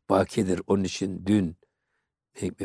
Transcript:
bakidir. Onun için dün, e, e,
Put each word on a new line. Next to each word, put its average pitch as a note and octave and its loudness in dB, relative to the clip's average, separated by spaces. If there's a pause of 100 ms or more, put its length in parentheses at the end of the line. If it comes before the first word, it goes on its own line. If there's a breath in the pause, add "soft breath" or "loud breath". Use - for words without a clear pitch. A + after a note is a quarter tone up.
bakidir. F#2+ 2
Onun G2 2
için F#2 -6
dün, F#2+ 2 (840)
e, F#2 -4
e, - -6 (140)